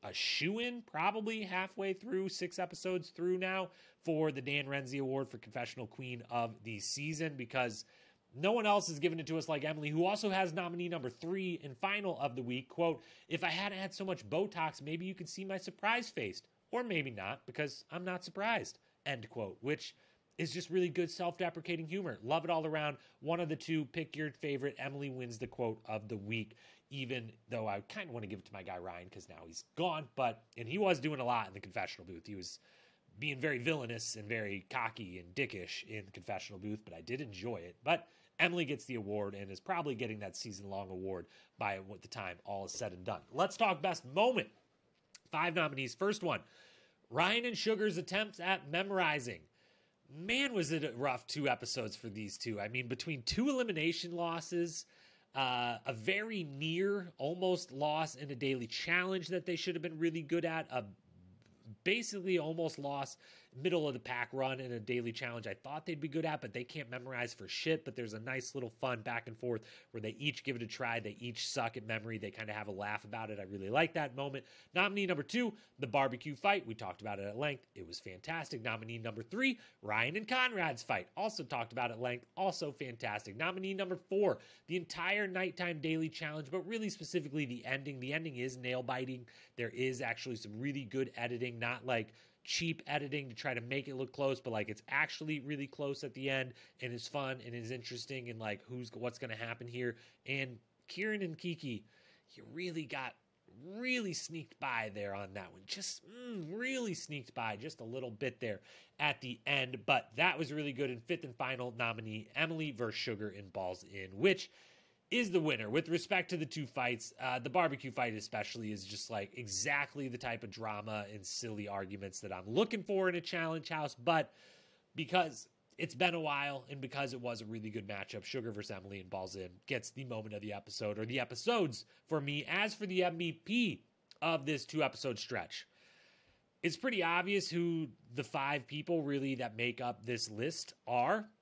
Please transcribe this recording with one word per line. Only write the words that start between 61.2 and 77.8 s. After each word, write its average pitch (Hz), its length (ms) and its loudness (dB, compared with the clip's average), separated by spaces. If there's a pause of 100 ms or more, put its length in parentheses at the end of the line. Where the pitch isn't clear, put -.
basically 190 560 4
almost 160 400 0
loss, 139 380 -2 (460)
middle 165 240 6
of 139 80 2
the 120 60 -4
pack 123 320 -2
run 131 260 2
in 127 140 -4
a 117 80 -2
daily 117 320 2
challenge 117 340 -4
I 98 80 -2
thought 151 320 -8
they'd 160 140 -4
be 156 80 -2
good 151 160 0
at, 156 160 2
but 113 120 -6
they 123 120 -2
can't 131 260 -8
memorize 123 420 -2
for 98 140 -12
shit. 160 380 2
But 131 100 -6
there's 113 200 -4
a 110 40 -4
nice 127 340 -4
little 123 280 -4
fun 123 220 2
back 117 260 -2
and 113 100 -10
forth 120 240 0 (300)
where 117 80 -6
they 110 180 -2
each 143 240 0
give 135 140 -2
it 117 60 -4
a 113 40 -4
try. 117 320 0
They 104 220 -4
each 117 280 -4
suck 117 280 0
at 110 100 -8
memory. 110 320 -2
They 101 140 -4
kinda 107 200 -6
have 107 140 -4
a 104 60 -2
laugh 101 320 -2
about 110 260 -6
it. 104 80 -6
I 101 60 -6
really 98 260 -4
like 160 240 6
that 143 220 -2
moment. 135 280 -4 (300)
Nominee 196 320 2
number 165 160 2
two, 233 320 2 (240)
the 135 80 -2
barbecue 135 480 2
fight. 196 320 4
We 113 80 -4
talked 101 260 -8
about 104 200 -4
it 98 80 -2
at 107 100 -6
length. 143 260 -2 (120)
It 92 100 -10